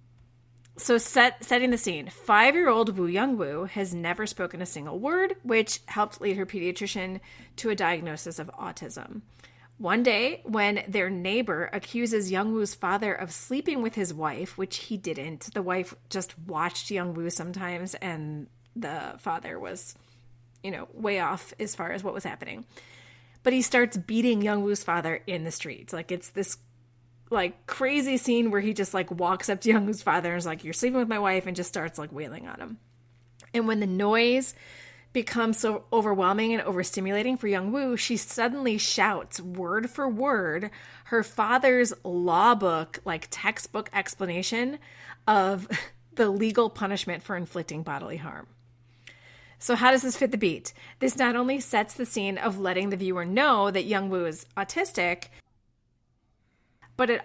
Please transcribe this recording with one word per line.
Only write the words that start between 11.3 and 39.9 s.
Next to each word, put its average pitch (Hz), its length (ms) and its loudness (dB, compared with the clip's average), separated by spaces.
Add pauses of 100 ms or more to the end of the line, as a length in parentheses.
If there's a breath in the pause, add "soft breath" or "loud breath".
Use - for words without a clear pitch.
accuses 220 580 -2
Young 196 220 0
Woo's 214 240 -2
father 202 360 0
of 165 200 -8
sleeping 277 500 -2
with 226 140 -4
his 175 180 -2
wife, 156 420 -4
which 190 200 -4
he - 200 -6
didn't, 156 560 -8
the 208 80 -4
wife 185 320 -2 (160)
just - 300 -6
watched 165 500 -4
Young 180 260 -4
Woo 170 160 -4
sometimes, 180 680 -6
and 151 500 -8 (300)
the 151 420 -8
father - 400 -6
was, - 380 -10 (680 soft breath)
you 190 80 -8
know, - 220 -10
way 202 260 -2
off 170 400 -2
as 214 160 -6
far 170 160 -6
as 185 140 -6
what 190 100 -4
was 196 80 -8
happening. - 420 -12 (800 loud breath)
But 247 100 4
he 254 100 2
starts 240 340 2
beating 220 460 2
Young-woo's 202 420 0
father 165 420 -2
in 175 180 -4
the 165 60 -6
streets. - 420 -10
Like, 170 200 -8
it's 175 180 -6
this, - 280 -4 (720)
like, 185 360 -2
crazy 269 520 2
scene 233 320 4
where 202 100 2
he 208 140 0
just, 196 180 -2
like, 185 180 -2
walks 180 380 0
up 196 140 0
to 233 80 4
Young-woo's 208 320 2
father 175 280 2
and 175 80 -2
is 175 80 -6
like, 160 160 -6
"You're 160 120 -8
sleeping 254 240 2
with 240 100 0
my 220 100 -2
wife," 190 280 2
and 180 100 -4
just 175 140 -4
starts, 165 280 -6
like, 151 140 -10
wailing 143 340 -12
on - 140 -12
him. 220 180 -12 (760)
And 233 120 2
when 220 140 4
the 208 60 2
noise 226 680 4 (580 loud breath)
becomes 226 460 0
so 214 340 0
overwhelming 208 640 4
and 220 80 0
overstimulating 196 760 0
for 214 100 -2
Young-woo, 226 480 0
she 233 200 0
suddenly 240 640 -2
shouts 202 600 0
word 185 500 -4